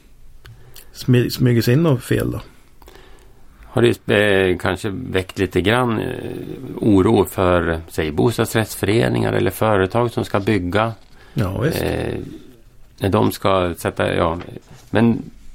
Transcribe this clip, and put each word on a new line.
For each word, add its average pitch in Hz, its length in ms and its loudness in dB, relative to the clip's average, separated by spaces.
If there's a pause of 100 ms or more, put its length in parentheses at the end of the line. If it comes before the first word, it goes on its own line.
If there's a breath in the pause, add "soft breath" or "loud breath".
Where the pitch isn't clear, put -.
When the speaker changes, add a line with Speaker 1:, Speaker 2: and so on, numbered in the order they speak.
(920 loud breath)
Speaker 1:
smy-, 123 360 2
smyger 120 320 2
sig 120 120 2
in 160 100 2
något 131 200 0
fel 117 280 -2
då. 120 100 -6 (1200 soft breath)
Speaker 2:
Har - 180 -2 (260)
det, 120 60 2 (360)
eh, 87 80 0
kanske 95 320 -4
väckt 92 500 -4
lite 92 220 0
grann, 113 380 0
eh, 87 160 -4 (600)
oro 101 500 4
för, 87 540 0 (100)
säg, 78 220 -4
bostadsrättsföreningar 113 1200 0
eller 101 180 0
företag 110 600 0
som 113 140 -4
ska 107 140 -2
bygga? 101 540 0 (400 soft breath)
Speaker 1:
Ja, 98 280 -2
visst. 123 220 -2
Speaker 2:
Eh, 85 320 -4 (880)
när 98 80 0
de 104 220 2
ska 92 460 0
sätta, 98 380 -2
ja, 87 220 0 (520 loud breath)
men 113 320 2 (340)